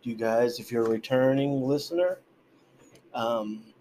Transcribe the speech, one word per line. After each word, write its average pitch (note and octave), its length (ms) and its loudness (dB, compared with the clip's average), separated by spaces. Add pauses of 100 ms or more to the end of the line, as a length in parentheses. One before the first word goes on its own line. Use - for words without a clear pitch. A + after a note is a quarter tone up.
you A#2 140 -6
guys. A2+ 420 2
If A2+ 140 -10
you're A#2 120 0
a A2+ 60 0
returning C3+ 720 2
listener, E3+ 560 0 (960)
um, A2+ 480 -4 (180)